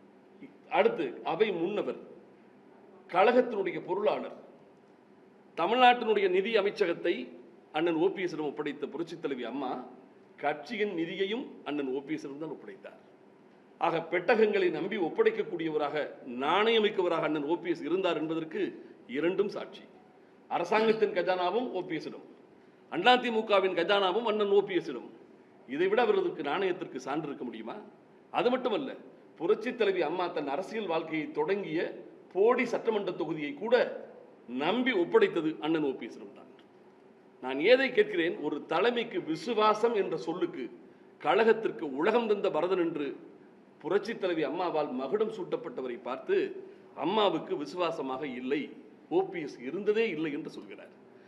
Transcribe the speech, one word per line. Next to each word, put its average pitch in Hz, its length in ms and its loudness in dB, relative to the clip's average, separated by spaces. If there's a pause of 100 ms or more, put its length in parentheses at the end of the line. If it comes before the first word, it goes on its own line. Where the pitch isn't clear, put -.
(760)
அடுத்து 202 280 4 (260)
அவை 190 160 2 (140)
முன்னவர், 175 380 -2 (1120)
கழகத்தினுடைய 202 680 4 (100)
பொருளாளர், 170 500 0 (1200)
தமிழ்நாட்டினுடைய 220 680 6 (100)
நிதி 202 140 0 (100)
அமைச்சகத்தை 190 540 0 (600)
அண்ணன் 165 260 2
ஓ 196 120 4
பி 190 100 -6
எஸ் 165 100 -4
இடம் 151 140 -4
ஒப்படைத்த 147 440 -6
புரட்சி 165 300 -8
தலைவி 131 260 -4
அம்மா 131 200 -6 (720)
கட்சியின் 196 580 -2
நிதியையும் 196 440 -2 (260)
அண்ணன் 143 260 -4
ஓ 139 100 -2
பி 156 100 -6
எஸ் 147 120 -8
இடம் 139 160 -10
தான் 156 120 -8
ஒப்படைத்தார். 98 440 -18 (840)
ஆக 165 140 0 (120)
பெட்டகங்களை 202 560 4 (100)
நம்பி 202 200 -4 (100)
ஒப்படைக்கக்கூடியவராக, 160 880 0 (480)
நாணயமிக்கவராக 185 840 2
அண்ணன் 151 220 -2
ஓ 175 120 2
பி 180 100 -2
எஸ் 156 140 -6
இருந்தார் 170 340 0
என்பதற்கு 160 400 -4 (560)
இரண்டும் 185 380 0
சாட்சி. - 280 -12 (720)
அரசாங்கத்தின் 208 600 2
கஜானாவும் 185 500 0 (120)
ஓ - 100 -6
பி 156 100 -4
எஸ் 139 120 -10
இடம், 107 140 -16 (680)
அதிமுகவின் 214 880 4
கஜானாவும் 202 520 2
அண்ணன் 208 260 2
ஓ 196 120 6
பி 180 100 0
எஸ் 156 140 -8
இடம். 113 160 -10 (640)
இதைவிட 190 300 2
அவர்களுக்கு 175 440 2
நாணயத்திற்கு 160 560 -2
சான்று 143 240 -4
இருக்க 123 200 -8
முடியுமா? 113 280 -12 (560)
அது 175 220 2
மட்டுமல்ல, 202 340 -2 (500)
புரட்சி 214 320 0 (120)
தலைவி 185 260 2
அம்மா 175 180 -2 (100)
தன் 139 180 -4
அரசியல் 175 380 -4
வாழ்க்கையை 156 340 -2 (120)
தொடங்கிய 170 400 0 (540)
போடி 240 400 4
சட்டமன்ற 190 380 0 (100)
தொகுதியை 151 320 -4 (100)
கூட 233 120 2 (920)
நம்பி 247 260 2 (120)
ஒப்படைத்தது 156 460 4 (160)
அண்ணன் 156 260 2
ஓ - 100 -2
பி 117 80 -10
எஸ் - 100 -16
இடம் 98 200 -16
தான். - 40 -20 (1000)
நான் 135 160 -2 (120)
ஏதை 262 240 6
கேட்கிறேன், 170 400 2 (100)
ஒரு 151 120 -2 (120)
தலைமைக்கு 208 500 0 (120)
விசுவாசம் 214 720 2
என்ற 175 140 -2 (120)
சொல்லுக்கு 160 360 -4 (600)
கழகத்திற்கு 208 600 4 (140)
உலகம் 220 300 4
தந்த 196 260 4
பரதன் 175 300 2
என்று 147 220 -2 (720)
புரட்சி 202 400 0
தலைவி 170 260 0
அம்மாவால் 151 420 -2 (120)
மகுடம் 208 340 0
சூட்டப்பட்டவரை 131 600 -6 (100)
பார்த்து, 135 300 -2 (640)
அம்மாவுக்கு 185 500 2 (100)
விசுவாசமாக 151 600 -4 (160)
இல்லை, 131 200 -2 (560)
ஓ 185 40 4 (140)
பி 170 140 -6
எஸ் - 200 -12
இருந்ததே 208 380 0 (100)
இல்லை 156 220 -4
என்று 147 180 -8
சொல்கிறார். 98 380 -16 (340)